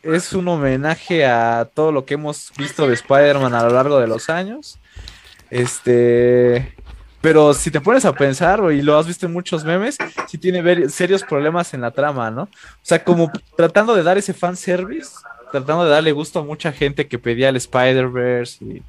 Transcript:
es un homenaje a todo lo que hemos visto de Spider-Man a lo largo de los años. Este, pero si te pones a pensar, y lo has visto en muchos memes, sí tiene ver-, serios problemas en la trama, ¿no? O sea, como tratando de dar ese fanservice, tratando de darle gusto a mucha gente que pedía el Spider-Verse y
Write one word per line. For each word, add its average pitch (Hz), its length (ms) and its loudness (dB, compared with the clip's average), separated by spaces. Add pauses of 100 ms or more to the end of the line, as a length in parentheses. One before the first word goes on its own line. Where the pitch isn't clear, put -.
es 160 280 -2
un 180 160 -2
homenaje 151 760 0
a 117 480 2
todo 156 180 0
lo 135 140 -2
que 143 80 -6
hemos 147 440 -10
visto 143 300 -2
de 123 60 2
Spider-Man 139 600 2
a 117 100 2
lo 117 100 4
largo 135 260 2
de 120 80 2
los 113 220 -6
años. 190 500 -8 (720)
Este, 120 1200 2 (460)
pero 151 340 6
si 147 180 -4
te 147 100 -2
pones 226 240 2
a 160 80 2
pensar, 165 480 0 (100)
y 143 100 0
lo 147 160 4
has 160 100 2
visto 175 180 -10
en 170 80 -6
muchos 170 320 -6
memes, 190 320 -4 (320)
sí 165 80 -14
tiene 180 240 -2
ver-, 170 280 2
serios 190 340 -2
problemas 160 500 -2
en 131 80 -8
la 120 100 -4
trama, 135 400 -2
¿no? 123 120 -8
O 208 60 -12 (340)
sea, 170 200 0
como 165 260 2 (280)
tratando 202 380 2
de 180 80 2
dar 180 140 2
ese 202 160 -6
fanservice, 180 760 -6 (400)
tratando 147 320 -2
de 165 80 2
darle 156 220 4
gusto 143 260 -6
a 156 40 -6
mucha 151 280 -8
gente 139 360 -4
que 120 120 -8
pedía 120 300 0
el 131 80 0
Spider-Verse 123 1040 0
y - 260 -14